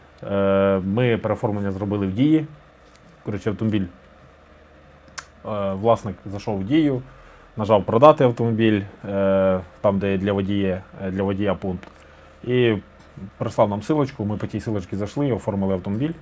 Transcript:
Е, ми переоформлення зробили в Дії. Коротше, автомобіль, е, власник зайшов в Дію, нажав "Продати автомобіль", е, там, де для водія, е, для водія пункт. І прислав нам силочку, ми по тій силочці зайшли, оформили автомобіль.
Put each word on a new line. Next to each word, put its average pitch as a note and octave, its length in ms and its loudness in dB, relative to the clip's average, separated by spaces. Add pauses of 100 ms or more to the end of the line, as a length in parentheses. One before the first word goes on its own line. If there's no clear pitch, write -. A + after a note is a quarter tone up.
(240)
Е, G2 600 2
ми A2+ 320 2
переоформлення G#2 540 -2
зробили G2 360 -2
в F#2 40 -2
Дії. D3+ 360 2 (800)
Коротше, G#2 240 -6
автомобіль, G#2 360 -2 (1600)
е, G2+ 280 -4
власник G#2+ 420 0 (100)
зайшов G#2 340 -6
в F#2+ 40 -6
Дію, C#3 380 2 (560)
нажав G#2 280 4
"Продати D3 380 6
автомобіль", A2+ 580 2 (240)
е, G2 540 2 (220)
там, G2 180 2
де G2 180 0
для G2+ 160 -2
водія, G2 500 -2 (180)
е, F#2+ 100 -6
для F#2+ 120 -2
водія G2 300 -2
пункт. F2+ 340 -6 (560)
І B2 320 2 (640)
прислав A2 320 0
нам G2+ 120 -4
силочку, C#3 440 -2
ми G#2 120 -4
по G2 100 -6
тій G#2 120 -8
силочці G2+ 360 -6
зайшли, G#2 360 -4
оформили G2 420 -2
автомобіль. G2+ 480 -4